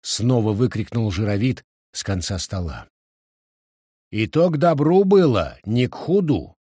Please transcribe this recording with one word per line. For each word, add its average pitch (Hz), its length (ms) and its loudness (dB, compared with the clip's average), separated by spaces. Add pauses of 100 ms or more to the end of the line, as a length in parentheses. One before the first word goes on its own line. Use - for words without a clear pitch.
снова 110 520 0
выкрикнул 110 580 -2
жировид 104 540 -2 (260)
с - 120 -12
конца 95 360 -4
стола. 87 480 -8 (1200)
«И 107 160 0
то 170 220 2
к 156 80 -2
добру 165 460 4
было, 156 600 4
не 120 220 0
к - 60 -8
худу. 151 720 -2